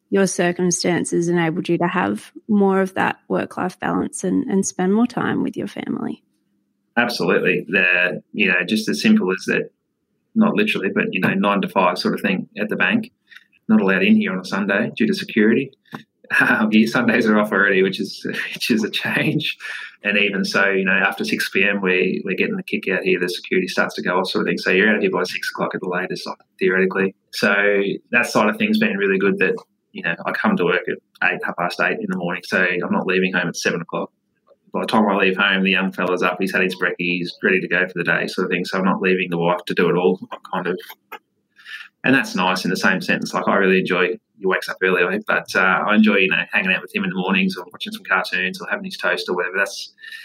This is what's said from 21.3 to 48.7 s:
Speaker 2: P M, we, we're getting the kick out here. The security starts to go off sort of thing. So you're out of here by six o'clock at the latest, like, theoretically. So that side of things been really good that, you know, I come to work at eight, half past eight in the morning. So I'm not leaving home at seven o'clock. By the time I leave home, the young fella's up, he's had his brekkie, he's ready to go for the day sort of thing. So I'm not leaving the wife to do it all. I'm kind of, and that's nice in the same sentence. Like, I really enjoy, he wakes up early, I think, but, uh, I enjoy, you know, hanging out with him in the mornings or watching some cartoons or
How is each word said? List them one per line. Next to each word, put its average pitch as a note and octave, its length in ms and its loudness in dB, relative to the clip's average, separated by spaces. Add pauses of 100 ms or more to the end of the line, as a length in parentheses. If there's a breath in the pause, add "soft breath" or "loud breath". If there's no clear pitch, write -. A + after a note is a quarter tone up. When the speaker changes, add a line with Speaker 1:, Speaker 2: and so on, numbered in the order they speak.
Speaker 2:
P G2 160 2
M, G2+ 160 2
we, F#2 460 2
we're F#2 100 -2
getting F#2+ 200 -2
the F#2 60 -6
kick - 260 -6
out F#2 160 0
here. F#2 160 2
The F2+ 80 0
security F#2 400 -2
starts F#2 260 -2
to - 80 -6
go F2+ 160 0
off F#2+ 100 -2
sort F#2+ 180 -2
of F2+ 40 0
thing. F#2 80 -2
So - 120 -2
you're G2 200 4
out G#2 60 2
of G#2 60 -2
here F#2+ 80 2
by F2+ 120 0
six - 280 -6
o'clock - 240 -4
at G#2 60 -8
the F#2 80 -8
latest, F2+ 380 -6
like, - 120 -10 (200)
theoretically. F#2+ 560 2 (180)
So G2+ 500 2 (280)
that A#2+ 160 2
side A2 240 2
of A2 80 -4
things G#2+ 200 2
been G2 200 0
really G2 200 2
good G2 200 2
that, F#2 160 2 (380)
you F#2+ 100 -12
know, E2+ 120 -4 (120)
I E2+ 60 -2
come F#2+ 240 0
to F2+ 80 2
work F2 240 2
at - 100 -6 (320)
eight, F2 140 -4
half F#2 120 -6
past F2 240 -2
eight F2+ 200 -2
in - 100 -6
the F#2 60 -4
morning. F2+ 280 -6
So G2+ 140 -2
I'm F2+ 340 0
not F2+ 140 -2
leaving F#2 260 2
home F2 160 -2
at E2+ 80 -6
seven F2+ 240 -2
o'clock. - 300 -6 (640)
By F#2 80 -4
the F#2 60 -4
time G#2+ 200 2
I G2 100 2
leave F#2+ 200 2
home, G2 280 2
the G2 60 2
young F#2+ 220 0
fella's F2+ 300 -2
up, F2+ 180 0
he's F#2+ 100 -2
had F#2 120 0
his F#2 120 0
brekkie, F2 240 -2
he's F2+ 440 -4
ready F#2+ 180 2
to F2+ 80 -4
go F2+ 180 0
for - 80 -10
the F2 100 -4
day F2 220 0
sort F#2 200 -4
of F#2 40 -4
thing. F2+ 140 -2
So F#2+ 140 -4
I'm F#2+ 80 0
not F2+ 160 0
leaving F#2 260 0
the F2 80 -4
wife F2 300 0
to F#2+ 80 -8
do F2 160 2
it E2 60 2
all. F#2 220 2 (140)
I'm - 60 -10 (120)
kind F#2 160 -4
of, - 140 -4 (1200 loud breath)
and B2+ 100 4
that's A2 200 0
nice F#2 300 0
in F2 60 -2
the F#2 80 -2
same F#2 240 0
sentence. - 320 -4
Like, F#2 120 -4
I G2+ 100 2
really F#2+ 240 4
enjoy, F2+ 380 0 (200)
he F#2+ 80 -6
wakes F#2 240 -2
up - 120 -12
early, F2+ 220 4
I F2+ 60 2
think, G2+ 160 -4
but, F2 280 -2
uh, F#2 320 2
I G#2 80 2
enjoy, G#2+ 220 6
you F#2 140 4
know, E2 200 0
hanging F#2+ 220 0
out F2+ 80 0
with F2 160 -10
him G2 80 -2
in F#2 60 -2
the F#2 60 -6
mornings F#2 380 0
or F2 160 -12
watching - 220 -12
some - 120 -12
cartoons F#2 580 -2
or E2+ 80 -10